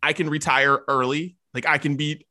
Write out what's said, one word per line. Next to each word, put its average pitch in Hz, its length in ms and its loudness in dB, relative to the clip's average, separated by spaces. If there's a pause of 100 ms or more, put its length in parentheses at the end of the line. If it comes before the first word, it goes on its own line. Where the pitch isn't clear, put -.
I 151 120 0
can 156 160 -2
retire 139 580 2
early. 139 480 -2 (160)
Like, 127 140 -6
I 156 100 2
can 143 200 0
be 151 340 -6